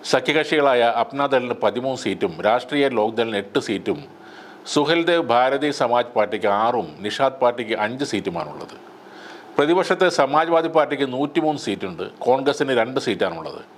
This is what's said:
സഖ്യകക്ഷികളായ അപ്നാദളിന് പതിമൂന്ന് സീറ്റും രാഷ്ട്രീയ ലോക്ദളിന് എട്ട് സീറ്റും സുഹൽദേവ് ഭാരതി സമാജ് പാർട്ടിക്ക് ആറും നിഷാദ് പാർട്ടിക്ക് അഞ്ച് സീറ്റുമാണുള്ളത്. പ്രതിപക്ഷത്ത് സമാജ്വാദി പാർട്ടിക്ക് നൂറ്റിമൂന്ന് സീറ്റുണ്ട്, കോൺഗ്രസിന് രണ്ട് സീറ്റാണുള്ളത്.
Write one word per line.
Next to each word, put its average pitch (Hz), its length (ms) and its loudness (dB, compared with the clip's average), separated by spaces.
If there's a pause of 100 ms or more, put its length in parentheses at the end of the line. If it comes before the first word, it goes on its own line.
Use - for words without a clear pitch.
(100)
സഖ്യകക്ഷികളായ 143 680 2 (220)
അപ്നാദളിന് 131 600 0
പതിമൂന്ന് 123 400 -2
സീറ്റും 95 300 -2 (140)
രാഷ്ട്രീയ 139 400 2 (120)
ലോക്ദളിന് 110 420 0
എട്ട് 110 260 -2
സീറ്റും 95 320 -4 (760)
സുഹൽദേവ് 165 600 2
ഭാരതി 135 360 2 (120)
സമാജ് 120 340 0
പാർട്ടിക്ക് 107 340 0 (140)
ആറും 120 260 0 (160)
നിഷാദ് 131 380 -2
പാർട്ടിക്ക് 117 420 0
അഞ്ച് 131 260 -6
സീറ്റുമാണുള്ളത്. - 680 -6 (800)
പ്രതിപക്ഷത്ത് 175 520 4 (120)
സമാജ്വാദി 160 560 2
പാർട്ടിക്ക് 139 360 2
നൂറ്റിമൂന്ന് 147 540 -2
സീറ്റുണ്ട്, 92 360 -6 (220)
കോൺഗ്രസിന് 135 560 2
രണ്ട് 127 240 -2
സീറ്റാണുള്ളത്. 87 560 -4 (160)